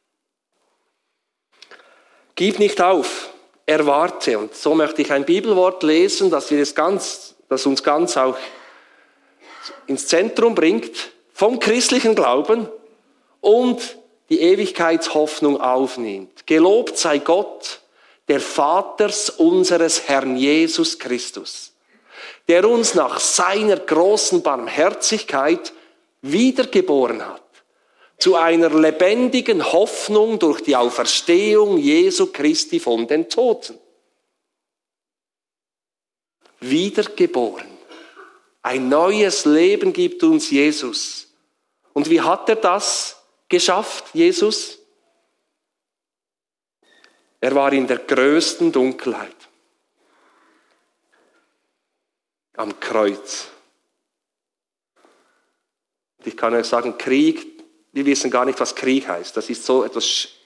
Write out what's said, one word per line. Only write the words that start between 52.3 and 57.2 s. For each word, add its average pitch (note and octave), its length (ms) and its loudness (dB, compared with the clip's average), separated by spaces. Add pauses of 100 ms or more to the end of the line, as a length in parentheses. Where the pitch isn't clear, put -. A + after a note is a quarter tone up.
Am G#2+ 240 -8
Kreuz. G#2 640 -4 (2750)
Und - 100 -16
ich A2+ 80 -10
kann A#2 180 -2
euch A#2 120 0
sagen, A#2+ 320 -4
Krieg, D3+ 600 -2 (320)